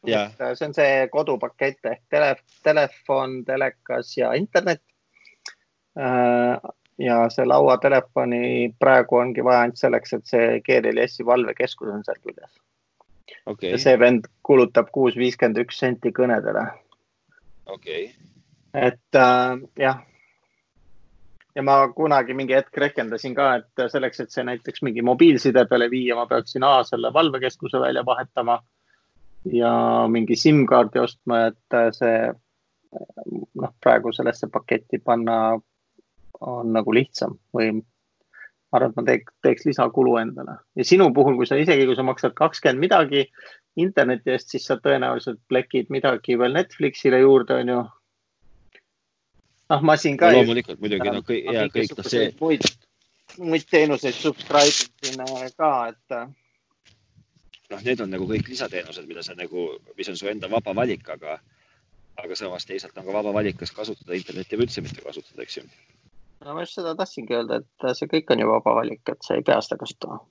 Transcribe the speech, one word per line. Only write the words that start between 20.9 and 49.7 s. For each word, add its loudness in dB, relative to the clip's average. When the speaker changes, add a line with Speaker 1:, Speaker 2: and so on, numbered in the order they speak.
Speaker 2:
Ja -6
ma 4
kunagi 0
mingi -2
hetk -2
rehkendasin -4
ka, 2
et -6
selleks, -4
et -10
see -4
näiteks -10
mingi -4
mobiilside 6
peale 2
viia, -2
ma -2
peaksin -2
A, 6
selle -4
valvekeskuse -2
välja 0
vahetama -2
ja 2
mingi 0
sim-kaardi 4
ostma, -2
et, -8
äh, 4
see, 0
noh, -8
praegu 2
sellesse -4
paketti -4
panna 0
on -6
nagu 0
lihtsam -2
või 0
ma -8
arvan, 0
et -10
ma -6
teek-, -2
teeks 0
lisakulu 2
endale. -10
Ja -2
sinu 6
puhul, 4
kui 0
sa, 0
isegi 4
kui 2
sa -4
maksad -2
kakskümmend 2
midagi 2
interneti 0
eest, -6
siis -6
sa -2
tõenäoliselt -2
plekid -2
midagi -2
veel 0
Netflixile 0
juurde, 6
on -4
ju. -2